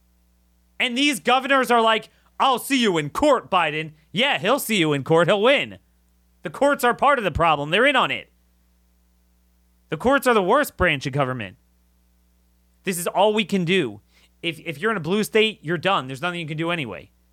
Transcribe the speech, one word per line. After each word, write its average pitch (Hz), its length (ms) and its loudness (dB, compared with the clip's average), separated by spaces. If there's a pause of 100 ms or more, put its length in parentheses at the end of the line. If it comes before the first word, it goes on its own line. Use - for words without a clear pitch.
(800)
And 240 180 -2
these 285 220 0
governors 254 520 2
are 240 100 4
like, 220 280 0 (300)
"I'll 247 200 2
see 269 200 -2
you 202 180 2
in 147 120 -2
court, 277 400 0
Biden." 156 440 -2 (180)
Yeah, 233 260 0
he'll 220 220 0
see 220 180 -2
you 156 160 2
in 139 100 -2
court. 160 240 4
He'll 196 140 2
win. 190 380 0 (640)
The 170 80 -10
courts 277 320 0
are 240 100 2
part 269 240 2
of 233 60 -4
the 175 80 -2
problem. 151 400 0
They're 220 160 2
in 285 80 2
on 175 160 0
it. 107 200 -10 (1600)
The 160 80 -6
courts 262 300 2
are 247 60 6
the 208 100 4
worst 254 340 0
branch 151 300 0
of 131 60 -6
government. 127 440 -4 (1300)
This 180 160 -4
is 170 80 -6
all 208 260 2
we 220 120 0
can 190 200 -2
do. 151 360 -2 (400)
If, 160 180 -8
if 156 180 -12
you're 208 140 -2
in 214 60 -2
a - 20 -6
blue 185 240 -2
state, 220 380 0
you're 165 160 -4
done. 175 300 -2
There's 131 140 -12
nothing 175 200 -6
you 160 40 -8
can 151 120 -8
do 165 120 -4
anyway. 120 420 -8 (220)